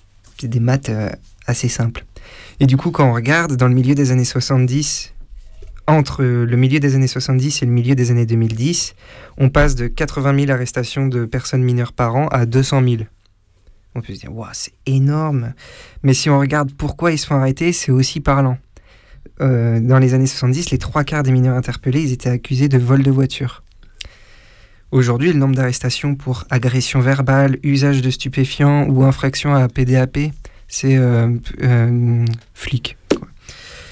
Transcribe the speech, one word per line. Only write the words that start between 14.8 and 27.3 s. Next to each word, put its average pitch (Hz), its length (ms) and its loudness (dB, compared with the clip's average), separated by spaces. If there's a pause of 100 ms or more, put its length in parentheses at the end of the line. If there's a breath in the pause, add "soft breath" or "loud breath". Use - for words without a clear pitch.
énorme ». 135 680 0 (500 loud breath)
Mais 135 120 4
si - 160 0
on 143 80 4
regarde 139 340 0
pourquoi 160 400 -2
ils 151 60 -2
se - 80 -8
font 151 80 -2
arrêter, 135 400 0
c'est - 180 -2
aussi 131 280 0
parlant. 135 360 0 (840 soft breath)
Euh, 117 360 2
dans 123 200 4
les 127 160 4
années 131 120 2
soixante-dix, 131 440 -2
les 131 80 0
trois - 260 -4
quarts 151 180 -2
des 131 100 2
mineurs 127 220 4
interpellés, 127 460 -2
ils 143 120 -2
étaient 123 180 -4
accusés 131 380 0
de 135 100 4
vol 131 240 4
de 135 80 4
voiture. 131 520 -2 (1300 loud breath)
Aujourd'hui, 127 440 2
le 147 40 2
nombre 135 160 2
d'arrestations 127 600 -2
pour 127 340 -6
agression 127 520 0
verbale, 135 600 2